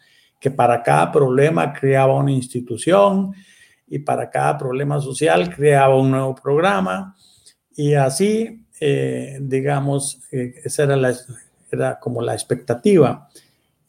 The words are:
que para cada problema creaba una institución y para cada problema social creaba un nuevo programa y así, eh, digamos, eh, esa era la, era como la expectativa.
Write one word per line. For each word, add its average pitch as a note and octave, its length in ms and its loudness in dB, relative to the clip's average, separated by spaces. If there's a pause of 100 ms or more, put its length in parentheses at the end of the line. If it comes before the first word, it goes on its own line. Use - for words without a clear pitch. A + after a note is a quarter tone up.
(400)
que B2+ 100 -2
para A#2+ 320 2
cada D#3 280 2
problema D3 600 2
creaba C3+ 440 2
una C#3 160 0
institución F#3+ 1000 0 (540)
y D3 140 -8
para B2+ 300 -4
cada C#3+ 280 -2
problema C#3+ 420 -4
social D#3+ 540 -2
creaba C#3 420 4
un C3+ 140 4
nuevo C3+ 240 -2
programa F#3 840 -2 (580)
y D3 200 0
así, G3+ 720 0 (140)
eh, C3+ 600 -4
digamos, C#3 800 -4 (100)
eh, B2 240 -6 (100)
esa C#3+ 200 -2
era C#3 120 2
la, B2+ 180 0 (560)
era C3 280 -4
como A#2+ 220 -8
la A#2+ 140 -4
expectativa. B2 920 0 (600)